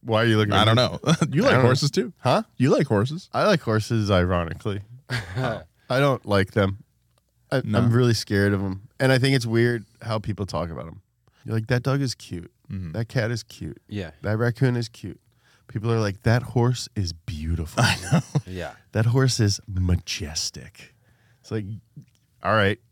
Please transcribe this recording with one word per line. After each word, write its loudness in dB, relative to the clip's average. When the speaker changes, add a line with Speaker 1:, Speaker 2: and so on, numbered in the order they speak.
Speaker 1:
Why 2
are 4
you 4
looking 2
Speaker 2:
I 4
Speaker 1:
at 6
Speaker 2:
don't 4
Speaker 1:
me? 4
Speaker 2:
know. -2
<laughs> -4
You 2
Speaker 1:
I 4
Speaker 2:
like 4
Speaker 1:
don't 4
know. 6
Speaker 2:
horses, 2
too. -2
Speaker 1:
Huh? 2
Speaker 2:
You 2
like 4
horses. -2
Speaker 1:
I 0
like 2
horses, 0
ironically. 0
Speaker 3:
<laughs> -20
Speaker 1:
I -6
don't 0
like 0
them. 0
I, 0
Speaker 2:
No. 0
Speaker 1:
I'm 4
really 4
scared 2
of 0
'em. -6
And 4
I 6
think 2
it's 0
weird 0
how -4
people -6
talk -6
about -12
'em. -20
You're -4
like, -4
"That 0
dog 0
is -4
cute. -14
Speaker 2:
Mm-hmm. -10
Speaker 1:
That -6
cat -2
is -6
cute. -14
Speaker 3:
Yeah. -10
Speaker 1:
That -2
raccoon 0
is -6
cute." -16
People -4
are 0
like, -4
"That 2
horse -2
is -4
beautiful. -4
Speaker 2:
I 0
know. 4
<laughs> -2
Speaker 3:
Yeah. -10
Speaker 1:
That 0
horse 2
is 2
majestic." -4
It's -18
like, -6
all 2
right 2